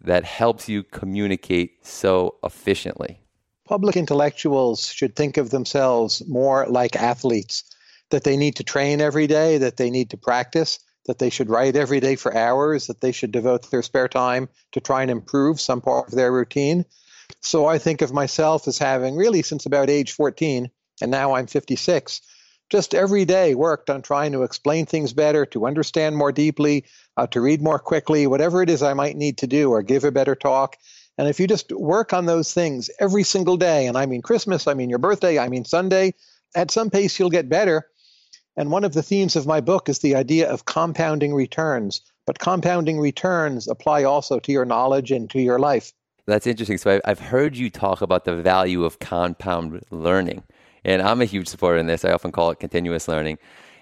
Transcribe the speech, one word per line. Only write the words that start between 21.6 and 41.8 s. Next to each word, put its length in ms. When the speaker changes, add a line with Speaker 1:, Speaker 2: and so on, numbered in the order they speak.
Speaker 2:
just 240
every 320
day 280
worked 360
on 100
trying 320
to 120
explain 420
things 260
better, 340
to 200
understand 500
more 160
deeply, 520
uh, 100
to 120
read 200
more 180
quickly, 480
whatever 360
it 80
is 120
I 120
might 220
need 220
to 80
do, 240
or 120
give 220
a 60
better 240
talk. 420
And 100
if 100
you 80
just 260
work 420
on 120
those 280
things 340
every 260
single 340
day, 280
and 120
I 80
mean 160
Christmas, 440
I 80
mean 140
your 100
birthday, 400
I 100
mean 180
Sunday, 480
at 140
some 180
pace 300
you'll 120
get 200
better. 380
And 140
one 140
of 100
the 80
themes 340
of 100
my 140
book 280
is 100
the 160
idea 340
of 160
compounding 680
returns. 680